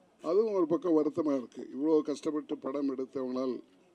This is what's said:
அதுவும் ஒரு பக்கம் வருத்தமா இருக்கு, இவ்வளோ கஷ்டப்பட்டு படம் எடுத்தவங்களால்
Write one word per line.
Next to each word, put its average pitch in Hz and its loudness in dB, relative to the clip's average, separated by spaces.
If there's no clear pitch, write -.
அதுவும் 202 2
ஒரு 170 4
பக்கம் 160 2
வருத்தமா 151 0
இருக்கு, 120 -8
இவ்வளோ 156 2
கஷ்டப்பட்டு 147 -4
படம் 139 -4
எடுத்தவங்களால் 131 -2